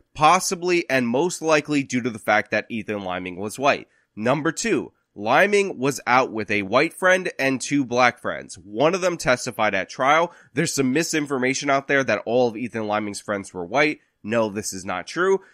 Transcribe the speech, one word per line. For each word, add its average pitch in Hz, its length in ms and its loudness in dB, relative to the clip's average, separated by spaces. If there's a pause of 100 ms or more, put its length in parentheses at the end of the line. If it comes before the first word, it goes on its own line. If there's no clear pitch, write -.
(140)
possibly 175 760 2
and 131 160 2
most 143 360 0
likely 151 420 2
due 123 180 -2
to 120 80 -2
the 107 100 -6
fact 107 320 2
that 107 180 0
Ethan 104 340 -6
Liming 92 320 -6
was 101 240 -8
white. 131 300 0 (260)
Number 139 380 0
two, 160 400 -2 (200)
Liming 185 680 2
was 131 280 -2
out 123 240 4
with 107 180 -6
a 104 120 2
white 123 320 0
friend 185 360 2 (100)
and 135 200 0
two 143 240 0
black 120 360 2
friends. 73 360 -10
One 107 400 0
of 180 60 -4
them 175 160 -2
testified 117 560 0
at 92 160 -4
trial. 156 420 2 (220)
There's 160 220 -2
some 131 180 0
misinformation 143 800 -2
out 139 160 0
there 139 180 2
that 107 200 0
all 123 220 4
of 110 80 -4
Ethan 110 320 -6
Liming's 104 320 -2
friends 98 340 -6
were 90 120 -8
white. 143 340 0 (240)
No, 110 260 0
this 101 240 -8
is 92 120 -12
not 90 220 -6
true. 190 340 0 (120)